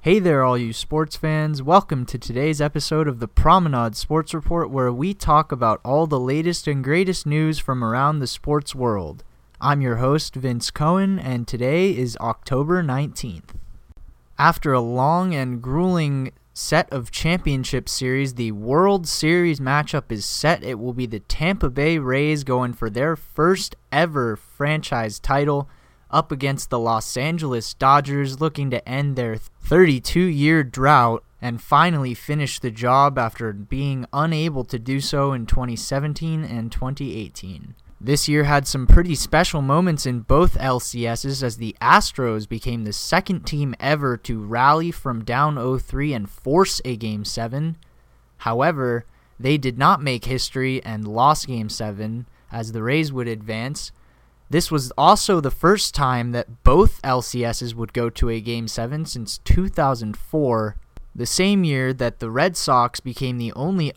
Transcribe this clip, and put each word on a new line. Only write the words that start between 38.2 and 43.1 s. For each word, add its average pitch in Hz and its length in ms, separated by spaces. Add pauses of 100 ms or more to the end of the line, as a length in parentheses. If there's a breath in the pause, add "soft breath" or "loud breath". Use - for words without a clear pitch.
year 147 160
had 143 240
some 131 180
pretty 170 300
special 160 440
moments 151 460
in 123 140
both 147 400
L 131 180
C 120 260
Ss 131 380
as 117 140
the 113 260
Astros 120 640
became 117 360
the 107 80
second 180 520